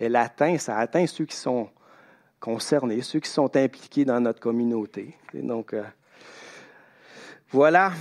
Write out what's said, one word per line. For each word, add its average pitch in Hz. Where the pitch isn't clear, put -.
elle 117
atteint, 139
ça 110
atteint 156
ceux -
qui -
sont 123
concernés, 117
ceux 156
qui -
sont 143
impliqués 135
dans 123
notre 117
communauté. 117
Et -
donc, 117
euh, 104
voilà. 165